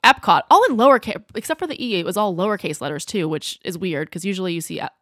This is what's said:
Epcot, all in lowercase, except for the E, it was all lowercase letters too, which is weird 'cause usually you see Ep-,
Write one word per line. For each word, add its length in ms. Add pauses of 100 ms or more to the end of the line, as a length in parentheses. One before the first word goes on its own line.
Epcot, 380 (100)
all 140
in 100
lowercase, 480 (120)
except 240
for 80
the 160
E, 160
it 60
was 120
all 180
lowercase 460
letters 240
too, 240
which 340
is 140
weird 340
'cause 140
usually 280
you 80
see 200
Ep-, 200